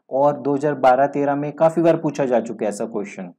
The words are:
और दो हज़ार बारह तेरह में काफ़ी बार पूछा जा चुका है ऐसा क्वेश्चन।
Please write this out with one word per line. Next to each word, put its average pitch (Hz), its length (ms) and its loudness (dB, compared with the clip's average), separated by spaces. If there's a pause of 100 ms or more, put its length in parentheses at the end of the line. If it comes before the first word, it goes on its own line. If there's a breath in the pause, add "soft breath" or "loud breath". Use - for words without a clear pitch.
(120)
और 139 260 2
दो 131 180 -2
हज़ार 147 200 0
बारह 131 320 4
तेरह 143 280 -2
में 143 160 -4
काफ़ी 160 300 0
बार 165 160 4
पूछा 151 280 -2
जा 123 140 2
चुका 113 260 -6
है 104 40 0
ऐसा 107 160 -6
क्वेश्चन। 101 540 -10